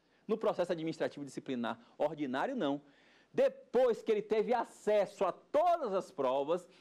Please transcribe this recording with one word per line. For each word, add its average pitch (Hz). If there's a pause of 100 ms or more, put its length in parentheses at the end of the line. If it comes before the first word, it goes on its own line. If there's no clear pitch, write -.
(260)
No 220
processo 190
administrativo 156
disciplinar 120 (200)
ordinário, 151
não. 147 (540)
Depois 254
que -
ele 208
teve 214
acesso 208
a 175
todas 320
as 180
provas, 139 (140)